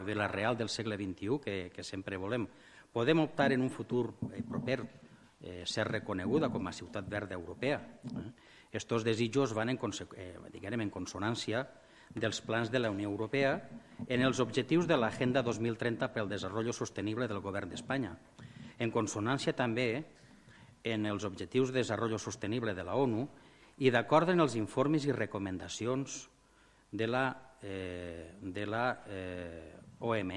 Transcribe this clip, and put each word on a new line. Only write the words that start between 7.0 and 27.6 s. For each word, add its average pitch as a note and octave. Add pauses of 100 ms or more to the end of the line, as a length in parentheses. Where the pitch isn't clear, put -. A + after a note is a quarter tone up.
verda G2+
europea. F#2 (260)
Eh? F2+ (460)
Estos A2
desitjos A#2
van A2
en C3
conse-, G2
eh, F2+ (140)
diguem, A2
en G2+
consonància G#2+ (460)
dels A2
plans A2+
de B2
la A#2
Unió G2+
Europea C3+ (500)
en B2
els C3
objectius B2+
de D#3
l'Agenda B2
dos A#2
mil A2+
trenta A#2
pel G#2+
Desenvolupament G#2
Sostenible A2
del G2
Govern F#2+
d'Espanya, G#2 (640)
en A#2
consonància A#2
també B2 (840)
en A2
els G2+
objectius G#2
de C3
desenvolupament A2
sostenible A2
de F2+
la F#2+
onu A#2+ (580)
i C3
d'acord D3
en F3
els A#2
informes C#3
i B2+
recomanacions G#2 (640)
de G#2+
la, B2+ (380)